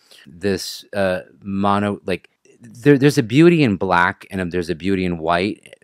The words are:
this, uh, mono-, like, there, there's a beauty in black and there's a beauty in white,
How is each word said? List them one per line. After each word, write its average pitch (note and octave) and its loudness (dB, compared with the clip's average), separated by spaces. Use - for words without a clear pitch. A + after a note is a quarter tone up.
this, F2 -8
uh, F#2 -2
mono-, G2+ -2
like, F2+ -6
there, A#2+ 2
there's C#3+ 2
a C#3 2
beauty D3+ 4
in G#2 2
black F2+ 0
and F#2 -6
there's F2 -4
a F2 -4
beauty F#2 -2
in F2 -4
white, F2 -4